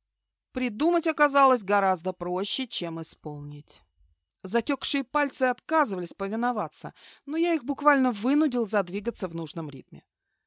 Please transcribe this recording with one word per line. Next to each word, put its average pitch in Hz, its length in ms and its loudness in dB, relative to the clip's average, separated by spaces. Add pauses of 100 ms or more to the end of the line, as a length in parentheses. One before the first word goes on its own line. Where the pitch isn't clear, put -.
(540)
Придумать 262 520 0
оказалось 277 580 4
гораздо 185 500 2
проще, 180 540 -2
чем 165 320 -6
исполнить. 147 840 -12 (600)
Затёкшие 233 600 0
пальцы 285 400 0
отказывались 247 720 0
повиноваться, 208 800 -4 (320)
но 294 100 -4
я 339 160 2
их 277 100 -2
буквально 269 480 4
вынудил 247 540 2
задвигаться 196 600 -4
в 170 80 -10
нужном 165 340 -8
ритме. - 340 -18 (440)